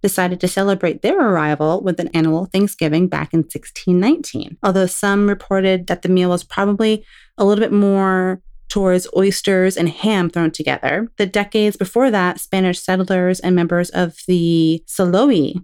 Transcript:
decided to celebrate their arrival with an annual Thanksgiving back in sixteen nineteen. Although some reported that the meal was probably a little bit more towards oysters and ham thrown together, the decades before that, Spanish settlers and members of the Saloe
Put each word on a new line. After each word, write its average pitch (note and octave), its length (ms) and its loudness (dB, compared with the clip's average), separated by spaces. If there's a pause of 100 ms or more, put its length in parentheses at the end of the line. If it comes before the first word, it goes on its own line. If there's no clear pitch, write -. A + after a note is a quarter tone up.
decided F3+ 380 -2
to F#3 80 -2
celebrate G3 540 -2
their D#4+ 180 0
arrival D#3+ 600 0
with F#3 180 -4
an E3 140 -4
annual D#3+ 320 0
Thanksgiving F3+ 640 0
back D3+ 240 -6
in D#3+ 160 0
sixteen - 500 -2
nineteen. - 640 -2
Although F#3+ 220 2
some G3+ 420 0
reported F#3+ 600 0
that F3 160 -4
the - 40 -4
meal F3+ 220 2
was F3+ 160 -2
probably G#3 580 0 (340)
a G#3+ 60 0
little G#3 180 4
bit A3 120 0
more F#3+ 680 2 (280)
towards F#3 440 0
oysters F#3+ 600 2
and E3+ 140 0
ham F#3+ 400 0
thrown E3 220 0
together, D3+ 680 -4
the G#3 80 0
decades G#3 500 0
before A#3+ 360 0
that, F3+ 280 0
Spanish F#3 400 -2
settlers F#3 600 0
and F3+ 160 2
members F3 320 0
of F3 360 -4
the E3 600 2
Saloe F#3+ 680 2 (120)